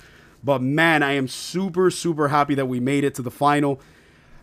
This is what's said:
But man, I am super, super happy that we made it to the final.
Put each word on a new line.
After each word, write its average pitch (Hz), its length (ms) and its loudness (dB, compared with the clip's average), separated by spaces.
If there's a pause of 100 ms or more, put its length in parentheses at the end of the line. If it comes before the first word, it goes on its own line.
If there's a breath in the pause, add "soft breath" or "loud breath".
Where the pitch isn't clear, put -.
(420 soft breath)
But 131 200 0
man, 151 420 2
I 139 120 0
am 135 120 -2
super, 180 640 -2
super 156 380 -2
happy 143 260 2
that 135 120 0
we 127 120 -2
made 139 240 0
it 139 120 0
to 135 60 -8
the 120 80 -8
final. 143 520 0 (600 soft breath)